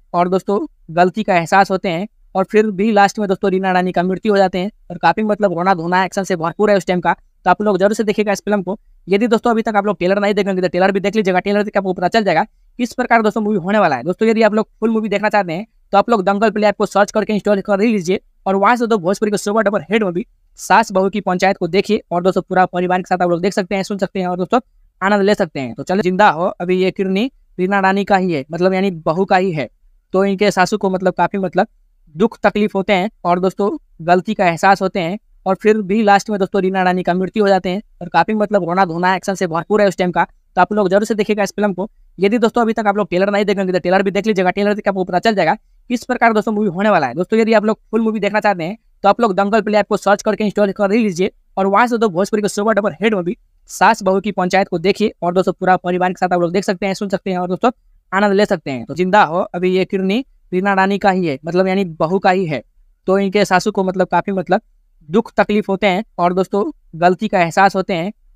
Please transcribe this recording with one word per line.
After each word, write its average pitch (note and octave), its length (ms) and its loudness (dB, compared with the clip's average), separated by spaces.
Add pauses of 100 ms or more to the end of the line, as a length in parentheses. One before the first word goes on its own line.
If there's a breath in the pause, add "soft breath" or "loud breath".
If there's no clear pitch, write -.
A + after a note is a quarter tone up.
(140)
और F3 140 2
दोस्तों F#3+ 300 0 (340)
गलती F3+ 300 2
का G3 140 0
एहसास F#3+ 340 2
होते F#3+ 180 -2
हैं F3 180 -4 (280)
और F#3 120 0
फिर G#3+ 260 2
भी G3+ 200 0
लास्ट G3+ 260 2
में G#3 100 -2
दोस्तों F#3+ 220 0
रीना F#3+ 220 0
रानी F3+ 200 0
का F3 100 0
मृत्यु F#3 300 -2
हो G3 60 2
जाते F#3+ 200 2
हैं F#3+ 120 -4 (200)
और E3+ 80 -12
काफी E3+ 260 2
मतलब G#3 280 0
रोना F3+ 220 2
धोना F3+ 300 0
एक्शन F#3 200 -4
से F#3 120 -2
भरपूर E3+ 340 0
है G3+ 60 6
उस F3+ 100 -2
टाइम F3+ 140 0
का। E3+ 120 0
तो - 380 -4
आप F3+ 120 2
लोग G#3 160 2
जरूर G3+ 160 2
से A3 100 -2
देखिएगा G#3 280 0
इस F#3+ 80 -4
फिल्म G3+ 220 -2
को। F3+ 160 -8 (280)
यदि G3+ 220 2
दोस्तों A#3 220 0
अभी A3+ 120 0
तक G#3+ 140 -4
आप G3+ 100 2
लोग G#3 120 -2
ट्रेलर F#3+ 220 0
नहीं G3+ 140 0
देखेंगे F#3+ 280 -2
तो F3+ 60 2
ट्रेलर F#3+ 240 2
भी G3 80 -2
देख G3 160 -2
लीजिएगा, F#3 240 0
ट्रेलर G3+ 240 -2
से G#3 60 -10
आपको F#3+ 220 -2
पता F3+ 160 -2
चल A3+ 160 2
जाएगा F3+ 200 2 (340)
किस A#3+ 160 -4
प्रकार A#3 280 2
दोस्तों G#3+ 180 0
मूवी G#3 180 -2
होने G3 200 -2
वाला D#3+ 180 2
है। A#2+ 60 -8
दोस्तों F#3 260 0
यदि A3 140 2
आप G#3 120 4
लोग G#3+ 140 -2 (120)
फुल A3+ 100 0
मूवी A3 180 -2
देखना G3+ 200 -2
चाहते G3+ 240 0
हैं G3 140 -8 (260)
तो G3 60 4
आप G3+ 120 4
लोग G#3+ 140 2
दंगल G3+ 260 2
प्ले G#3 160 0
ऐप G3+ 100 0
को G3+ 100 -2
सर्च G3+ 240 2
करके G#3+ 220 -2
इंस्टॉल G3+ 300 0
कर - 180 -2
ही A#3 80 2
लीजिए F#3+ 320 -2 (260)
और G3 100 0
वहां G#3 200 4
से A3+ 40 -2
दोस्तों A3 200 0
भोजपुरी G3+ 300 -2
के G3+ 80 0
सुपर G#3+ 240 -2
डुपर G3+ 200 -2
हिट G#3+ 200 -2
मूवी F3 240 -4 (320)
सास G#3+ 340 2
बहू F#3+ 180 2
की G#3 120 -6
पंचायत F#3 340 0
को F3+ 120 -4
देखिए G3+ 420 0
और F3 120 -2
दोस्तों F#3 200 2
पूरा F#3 240 2
परिवार F3+ 320 -2
के F#3 80 -8
साथ F3+ 160 -2
आप F3 80 2
लोग E3+ 100 0
देख F#3+ 120 -2
सकते G3+ 220 -4
हैं, G3 80 -2
सुन G3+ 160 -8
सकते G3 220 -4
हैं F3+ 60 -4
और F3+ 100 -4
दोस्तों F#3 240 0 (400)
आनंद G#3 220 2
ले G3+ 120 2
सकते D#3+ 260 -4
हैं। A#2 140 -8
तो C#3 80 -10
चलिए F#3 200 -2
जिंदा F#3 280 2
हो D#3+ 160 -2 (140)
अभी F3+ 160 0
ये F#3 140 0
किरनी G3 400 -2 (280)
रीना F#3+ 220 -2
रानी F#3+ 240 2
का G3+ 120 2
ही F#3 160 0
है, C#3 180 -4
मतलब F3 220 0
यानी F#3+ 180 0
बहू E3+ 340 -2
का F#3+ 120 2
ही F#3 160 0
है। C#3 160 -6 (460)
तो F#3+ 100 2
इनके G3 260 0
सासू G3 280 0
को G3 120 -2
मतलब F#3 240 0
काफी F3+ 240 -2
मतलब F#3 280 0 (480)
दुख F3 260 0
तकलीफ G#3 340 0
होते G3 180 -2
हैं F3+ 180 0 (140)
और F3+ 160 0
दोस्तों G3+ 300 -2 (320)
गलती F3+ 320 2
का F#3+ 120 0
एहसास F#3 360 2
होते F#3+ 180 -2
हैं F3 180 -4 (280)
और F#3+ 100 0
फिर G#3+ 260 2
भी G3+ 200 0
लास्ट G3+ 280 2
में G3+ 80 -2
दोस्तों F#3+ 240 -2
रीना F#3 200 0
रानी F3+ 200 2
का F3 120 0
मृत्यु F#3 300 0
हो G3 40 4
जाते F#3+ 200 2
हैं F#3+ 140 -4 (180)
और F3 100 -12
काफी E3+ 240 2
मतलब G#3 300 0
रोना F3 220 0
धोना F3+ 300 0
एक्शन F#3+ 180 -6
से F#3 120 -4
भरपूर E3+ 360 0
है G3+ 60 4
उस F3 80 -2
टाइम F3+ 140 0
का। F3 140 0
तो - 360 -4
आप F3+ 120 2
लोग G#3 160 2
जरूर G3 160 2
से A3 100 -2
देखिएगा G#3 280 -2
इस F#3+ 100 -4
फिल्म G3+ 200 -2
को। F#3 160 -8 (300)
यदि G3+ 200 2
दोस्तों A3 220 2
अभी A3+ 120 0
तक A3 140 -6
आप G3+ 100 0
लोग G#3 120 -2
ट्रेलर F#3+ 240 0
नहीं G3+ 120 0
देखेंगे F#3+ 280 -2
तो F3+ 60 0
ट्रेलर F#3 240 2
भी G3 80 -2
देख G3 160 -2
लीजिएगा, F#3+ 240 0
ट्रेलर G3+ 240 0
से G#3+ 140 -6
आपको F#3+ 160 -2
पता F3+ 140 -2
चल A3 160 0
जाएगा F#3 200 0 (340)
किस A#3+ 160 -6
प्रकार A#3 280 2
दोस्तों G#3+ 220 0
मूवी G#3 140 -2
होने G3 220 0
वाला D#3+ 160 2
है। B2 80 -6
दोस्तों F#3 260 0
यदि A3 120 2
आप G#3+ 120 4
लोग G#3+ 140 0 (120)
फुल A3 100 -2
मूवी A3 200 -2
देखना G3+ 200 -2
चाहते F#3+ 240 0
हैं G3 120 -8 (260)
तो G3 60 2
आप G3+ 120 2
लोग F#3 140 0
दंगल G3+ 260 2
प्ले G#3 180 0
ऐप G3+ 100 0
को G#3 80 0
सर्च G3+ 260 0
करके G#3+ 220 -2
इंस्टॉल G3+ 280 0
कर G3 200 -2
ही A#3+ 80 2
लीजिए F#3+ 300 -2 (260)
और F#3+ 100 0
वहां G3+ 200 2
से A#3 120 -2
दोस्तों G#3 160 0
भोजपुरी G#3 280 -2
के G3+ 60 0
सुपर G#3+ 260 -2
डुपर G3+ 200 0
हिट G#3+ 200 -2
मूवी F3+ 220 -4 (340)
सास G3+ 320 2
बहू F#3+ 180 0
की G#3 120 -4
पंचायत F#3 360 0
को F3 100 -2
देखिए G3+ 340 0 (100)
और F3 120 -2
दोस्तों F#3 200 2
पूरा F#3 220 2
परिवार F3+ 360 -2
के F3+ 60 -16
साथ F3+ 140 -10
आप F3+ 80 2
लोग E3+ 120 0
देख G3 120 -2
सकते G3 220 -4
हैं, F#3+ 80 -2
सुन G3+ 140 -6
सकते F#3+ 220 -6
हैं F3+ 80 -4
और F3+ 100 -4
दोस्तों F#3 220 -2 (420)
आनंद G3+ 220 2
ले G3+ 100 2
सकते E3 260 -4
हैं। A#2+ 160 -8
तो C#3 80 -10
जिंदा F#3 300 2
हो D#3+ 160 -2 (140)
अभी F3+ 160 -2
ये F#3 140 0
किरनी F#3+ 400 -2 (280)
रीना G3 220 0
रानी F#3+ 240 2
का G3+ 120 2
ही F#3 160 0
है, C#3 180 -4
मतलब F3+ 220 0
यानी F#3+ 180 0 (120)
बहू F3+ 220 0
का F#3+ 120 2
ही F#3 160 0
है। C#3 160 -4 (440)
तो F#3+ 120 2
इनके G3 260 0
सासू F#3+ 280 0
को G3 120 -2
मतलब F#3 240 -2
काफी F3+ 240 -2
मतलब F#3 280 -2 (480)
दुख G3+ 280 0
तकलीफ G#3 320 0
होते G3 180 0
हैं F#3+ 180 0 (140)
और F3+ 140 2
दोस्तों F#3+ 320 -2 (320)
गलती F3+ 320 2
का F#3+ 120 0
एहसास F#3 360 2
होते F#3+ 180 -2
हैं E3+ 180 -4 (240)